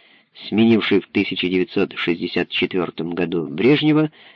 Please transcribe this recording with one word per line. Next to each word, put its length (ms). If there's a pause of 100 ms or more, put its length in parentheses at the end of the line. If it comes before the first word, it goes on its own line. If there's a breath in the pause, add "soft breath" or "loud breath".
(480 soft breath)
сменивший 520
в 80
тысяча 400
девятьсот 480
шестьдесят 540
четвёртом 640
году 340
Брежнева 640 (240 soft breath)